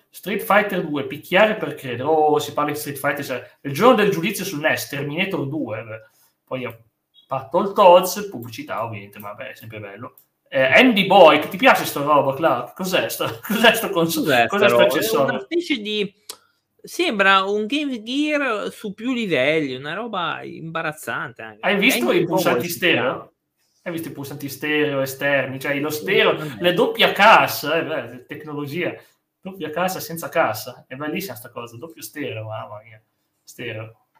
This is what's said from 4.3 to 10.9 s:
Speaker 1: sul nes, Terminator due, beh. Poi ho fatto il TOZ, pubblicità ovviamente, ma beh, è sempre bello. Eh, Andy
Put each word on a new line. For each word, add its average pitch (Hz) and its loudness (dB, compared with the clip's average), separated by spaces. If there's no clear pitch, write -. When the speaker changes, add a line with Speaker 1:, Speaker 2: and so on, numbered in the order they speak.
Speaker 1:
sul 147 -6
nes, 131 0
Terminator 143 -4
due, 117 -8
beh. 110 -14
Poi 127 -8
ho 117 -12
fatto 135 -4
il 196 -2
TOZ, 180 6
pubblicità 117 -10
ovviamente, 107 -12
ma 104 -14
beh, 120 -14
è - -20
sempre 110 -16
bello. 101 -16
Eh, 135 2
Andy 196 6